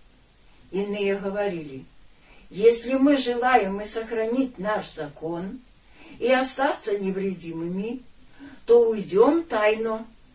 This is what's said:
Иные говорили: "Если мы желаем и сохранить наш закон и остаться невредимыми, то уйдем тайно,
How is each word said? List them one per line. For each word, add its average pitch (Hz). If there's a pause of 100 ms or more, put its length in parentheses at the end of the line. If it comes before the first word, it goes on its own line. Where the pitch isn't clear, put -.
(720)
Иные 202
говорили: 180 (640)
"Если 233
мы 277
желаем 240
и 214
сохранить 226
наш 233
закон 170 (580)
и 247
остаться 262
невредимыми, 190 (640)
то 233
уйдем 220
тайно, 220 (280)